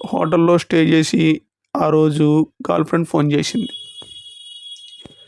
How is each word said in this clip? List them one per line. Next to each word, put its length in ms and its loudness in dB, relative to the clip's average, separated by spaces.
హోటల్లో 520 0
స్టే 260 0
చేసి 400 2
ఆ 140 -2
రోజు 360 2
గర్ల్ 240 -2
ఫ్రెండ్ 220 -2
ఫోన్ 240 0
చేసింది. 400 -4